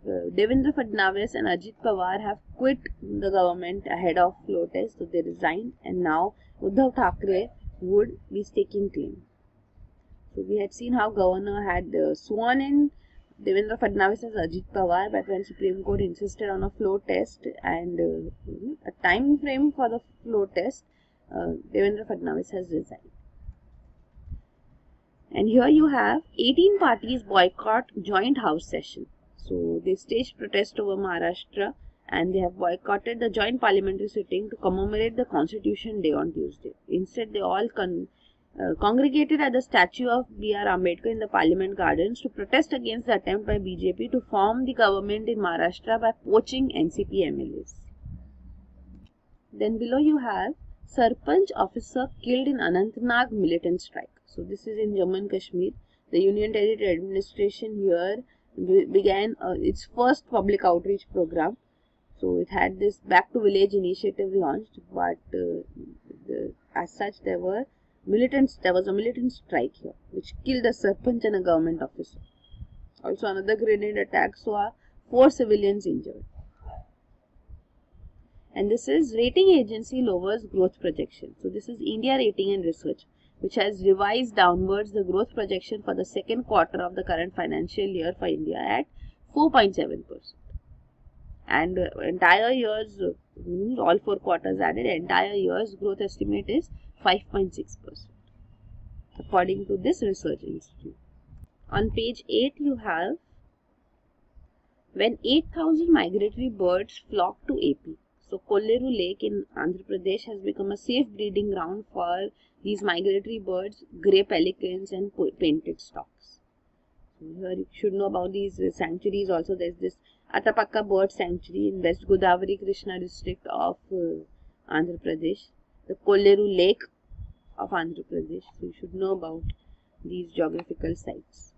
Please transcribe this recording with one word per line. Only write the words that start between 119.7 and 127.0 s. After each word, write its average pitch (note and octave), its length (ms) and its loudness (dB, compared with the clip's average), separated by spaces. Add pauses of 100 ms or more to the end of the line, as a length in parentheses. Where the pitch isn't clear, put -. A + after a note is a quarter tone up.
this F#3 160 -4 (360)
Atapakka G#3 560 0
Bird G3 220 4
Sanctuary F3+ 580 -4
in F#3+ 140 -4
West E3+ 240 0
Godavari F#3+ 560 4
Krishna F#3+ 380 -6
district F3+ 480 -10
of, F3 300 -2 (120)
uh, E3 320 -4 (500)
Andhra E3+ 300 -2
Pradesh, E3 460 -4 (400)
the G3 80 -6 (100)
Kolleru G3+ 500 6
Lake F3+ 260 4 (760)